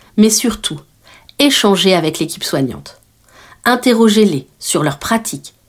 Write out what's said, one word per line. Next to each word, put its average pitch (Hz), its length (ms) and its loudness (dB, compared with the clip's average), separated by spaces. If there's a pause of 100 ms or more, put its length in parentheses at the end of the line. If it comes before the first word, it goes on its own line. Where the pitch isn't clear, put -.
(160)
mais 214 140 4
surtout, 214 500 -4 (580)
échangez 196 560 2
avec 160 240 -2
l'équipe - 260 -6
soignante. - 560 -6 (680)
Interrogez-les 220 800 2 (120)
sur - 240 -4
leurs 147 160 -2
pratiques - 540 -6 (160)